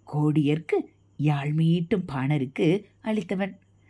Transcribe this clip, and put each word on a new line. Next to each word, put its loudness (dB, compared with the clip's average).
கோடியர்க்கு, 0
யாழ் 0
மீட்டும் 2
பாணருக்கு 0
அளித்தவன். -4